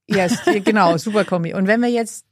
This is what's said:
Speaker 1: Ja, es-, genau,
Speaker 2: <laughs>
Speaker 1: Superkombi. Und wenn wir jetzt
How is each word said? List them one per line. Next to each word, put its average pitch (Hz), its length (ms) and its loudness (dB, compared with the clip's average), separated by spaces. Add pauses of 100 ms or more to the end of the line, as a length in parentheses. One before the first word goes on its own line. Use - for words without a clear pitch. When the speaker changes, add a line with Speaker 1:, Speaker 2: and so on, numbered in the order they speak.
Speaker 1:
Ja, 196 180 0
es-, 180 140 -2 (240)
genau, 190 340 2
Speaker 2:
<laughs> - 0 -
Speaker 1:
Superkombi. 185 560 -2
Und 190 140 -2
wenn 220 140 4
wir 240 80 0
jetzt 233 420 -4